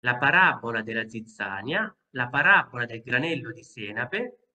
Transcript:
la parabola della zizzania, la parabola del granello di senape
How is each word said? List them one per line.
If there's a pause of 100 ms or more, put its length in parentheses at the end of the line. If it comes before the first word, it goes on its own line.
la
parabola
della
zizzania, (180)
la
parabola
del
granello
di
senape (180)